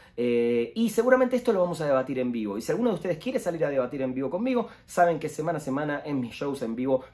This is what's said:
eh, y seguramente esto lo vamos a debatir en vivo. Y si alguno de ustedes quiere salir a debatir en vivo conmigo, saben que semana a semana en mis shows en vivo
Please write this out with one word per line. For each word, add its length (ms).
eh, 580
y 140
seguramente 480
esto 160
lo 80
vamos 220
a 20
debatir 340
en 140
vivo. 240
Y 60
si 100
alguno 160
de 60
ustedes 240
quiere 200
salir 280
a 20
debatir 320
en 140
vivo 160
conmigo, 380
saben 320
que 100
semana 300
a 20
semana 420
en 160
mis 140
shows 300
en 140
vivo 380